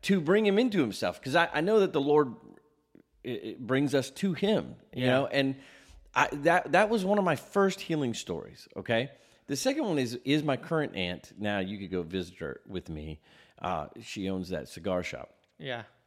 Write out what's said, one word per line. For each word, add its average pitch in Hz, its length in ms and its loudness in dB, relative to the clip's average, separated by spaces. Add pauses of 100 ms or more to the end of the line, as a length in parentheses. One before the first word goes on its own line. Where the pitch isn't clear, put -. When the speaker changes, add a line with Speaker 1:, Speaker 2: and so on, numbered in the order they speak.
Speaker 1:
to 190 180 2
bring 196 240 4
him 196 120 4
into 220 220 2
himself, 101 420 -2
'cause 135 140 -4
I, 170 160 4
I 151 100 0
know 214 200 4
that 185 100 2
the 156 80 0
Lord, 143 340 4 (880)
it, 120 200 -8
it 107 240 -10
brings 135 280 2
us 131 160 0
to 196 220 -2
him, 160 420 0 (180)
you 127 100 -4
Speaker 2:
Yeah. 127 60 4
Speaker 1:
know, 131 160 4
and 135 300 0 (580)
I, 139 180 4
that, 147 400 2
that 202 180 6
was 220 140 2
one 202 140 2
of 190 80 2
my 165 100 4
first 196 460 0
healing 143 320 -2
stories, - 540 -8 (100)
okay? 117 320 0 (380)
The 139 100 -4
second 269 280 0
one 170 120 0
is, 123 260 -2
is 147 200 2
my 147 120 0
current 151 400 -4
aunt. 90 420 -6
Now, 104 220 -2
you 95 180 -6
could 95 140 -10
go 90 120 -2
visit 90 340 -6
her 73 300 -10
with 92 220 -10
me. 78 300 -10 (420)
Uh, 85 260 -6 (140)
she 98 280 -8
owns 92 200 -6
that 76 200 -8
cigar 90 340 -4
shop. - 300 -12 (240)
Speaker 2:
Yeah. 123 260 -10 (240)